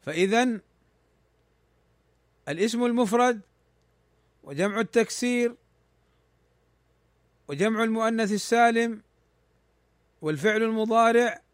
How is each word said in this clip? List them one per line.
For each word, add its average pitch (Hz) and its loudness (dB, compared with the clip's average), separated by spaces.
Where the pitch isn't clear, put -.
فإذن 202 0
الاسم 220 -2
المفرد 240 0
وجمع 196 -4
التكسير 240 0
وجمع 214 -2
المؤنث 226 -2
السالم 233 0
والفعل 165 0
المضارع 226 2